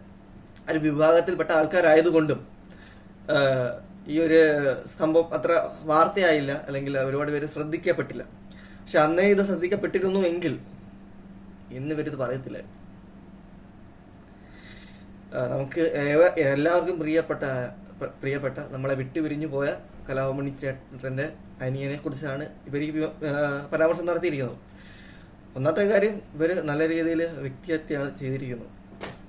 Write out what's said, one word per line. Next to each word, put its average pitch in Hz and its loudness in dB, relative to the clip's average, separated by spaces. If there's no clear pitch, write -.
ആ - -8
ഒരു 160 0
വിഭാഗത്തിൽപ്പെട്ട 160 4
ആൾക്കാരായതുകൊണ്ടും, 160 4
ആ, 147 -2
ഈ 151 0
ഒരു 160 6
സംഭവം 160 2
അത്ര 170 0
വാർത്തയായില്ല 156 2
അല്ലെങ്കിൽ 139 -4
ഒരുപാട് 139 0
പേര് 147 -2
ശ്രദ്ധിക്കപ്പെട്ടില്ല. 151 -2
പക്ഷെ - 2
അന്നേ 165 4
ഇത് 202 6
ശ്രദ്ധിക്കപ്പെട്ടിരുന്നു 190 0
എങ്കിൽ 170 0
ഇന്ന് 139 -4
ഇവരിത് 147 -4
പറയത്തില്ലായിരുന്നു. 131 -6
ആ, 127 -2
നമുക്ക് 139 -4
ഏവ-, 160 4
എല്ലാവർക്കും 160 2
പ്രിയപ്പെട്ട, 156 -2
പ്ര-, 135 -8
പ്രിയപ്പെട്ട 135 -6
നമ്മളെ 135 -6
വിട്ടുപിരിഞ്ഞു 147 -4
പോയ 139 -2
കലാഭവൻ 135 -2
മണി 139 -6
ചേട്ടൻ്റെ 131 -8
അനിയനെ 139 -4
കുറിച്ചാണ് 147 -6
ഇവർ 143 -4
ഈ 151 -4
വി-, 156 -2
ആ, 143 -2
പരാമർശം 165 2
നടത്തിയിരിക്കുന്നത്. 165 -2
ഒന്നാമത്തെ 151 2
കാര്യം, 208 2
ഇവർ 165 0
നല്ല 151 0
രീതിയിൽ 165 0
വ്യക്തിഹത്യയാണ് 143 -6
ചെയ്തിരിക്കുന്നത്. 131 -6